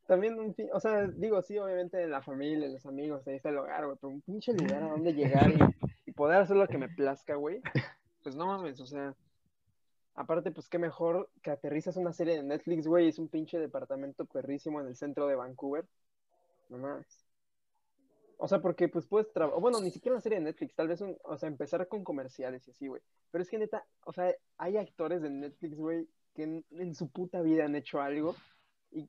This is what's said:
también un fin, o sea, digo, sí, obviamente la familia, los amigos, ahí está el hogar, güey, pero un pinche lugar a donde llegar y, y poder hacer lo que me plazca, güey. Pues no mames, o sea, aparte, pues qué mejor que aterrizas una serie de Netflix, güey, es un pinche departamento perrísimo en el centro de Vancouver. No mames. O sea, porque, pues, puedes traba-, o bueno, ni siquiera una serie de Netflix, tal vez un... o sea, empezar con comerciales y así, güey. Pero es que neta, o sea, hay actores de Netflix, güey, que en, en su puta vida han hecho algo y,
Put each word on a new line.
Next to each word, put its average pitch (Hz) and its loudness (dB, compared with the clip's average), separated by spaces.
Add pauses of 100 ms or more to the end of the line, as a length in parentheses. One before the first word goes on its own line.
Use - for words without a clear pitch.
también 214 4
un 220 -4
fin, 214 -6
o 190 0
sea, 214 2
digo, 190 0
sí, 208 -4
obviamente 180 -2
la 139 -2
familia, 147 -2
los 135 -10
amigos, 139 -6
ahí 135 -6
está 143 -6
el 143 0
hogar, 151 -4
güey, 139 -6
pero 139 -10
un 143 -10
pinche 214 -4
lugar 147 0
a 160 -2
donde 156 0
llegar 156 8
y, 156 6 (480)
y - -14
poder 156 6
hacer 196 6
lo 196 8
que 156 -2
me 131 -2
plazca, 143 0
güey. 156 -4 (640)
Pues 135 -8
no 170 -2
mames, 175 -4
o 123 -14
sea, 139 -8 (1000)
aparte, 165 -2
pues 156 -14
qué 175 -2
mejor 170 0 (140)
que 160 -4
aterrizas 156 -4
una 175 -2
serie 165 0
de 147 -2
Netflix, 151 -2
güey, 170 8
es 156 0
un 160 -4
pinche 156 -4
departamento 139 -6
perrísimo 139 -4
en 139 -6
el 127 -10
centro 143 -2
de 139 4
Vancouver. 135 -4 (840)
No 123 -12
mames. 135 -10 (1120)
O - -2
sea, 190 4
porque, 175 2
pues, - -2
puedes 214 2
traba-, 147 2
o 170 2
bueno, 233 4
ni 180 -2
siquiera 247 -2
una 214 -2
serie 214 0
de 156 0
Netflix, 165 -6
tal 160 0
vez 165 -2
un... 180 -8
o 151 -8
sea, 156 -4
empezar 170 -4
con 208 -6
comerciales 131 -8
y - -20
así, 135 -12
güey. 131 -8 (300)
Pero 175 -2
es 180 -6
que 220 -4
neta, 214 -4 (200)
o 160 -14
sea, 180 2 (260)
hay 185 -2
actores 170 -2
de 151 -4
Netflix, 143 -8
güey, 165 -2 (280)
que 156 -8
en, 160 -6
en 170 -6
su 151 -4
puta 180 -4
vida 160 6
han 147 0
hecho 147 -4
algo 151 0 (560)
y, 156 -10